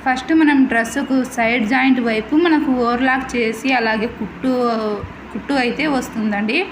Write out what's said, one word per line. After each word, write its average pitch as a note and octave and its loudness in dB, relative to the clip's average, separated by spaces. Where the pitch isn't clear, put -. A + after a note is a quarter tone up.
ఫస్ట్ B3+ -2
మనం D4 6
డ్రెస్సుకు A#3 -2
సైడ్ A#3 0
జాయింట్ C4 4
వైపు A3 -2
మనకు D4+ 2
ఓవర్లాక్ B3+ 0
చేసి A3 -2
అలాగే A3 0
కుట్టు, B3+ -4
కుట్టు A#3 -4
అయితే A#3+ -2
వస్తుందండి. A3 -2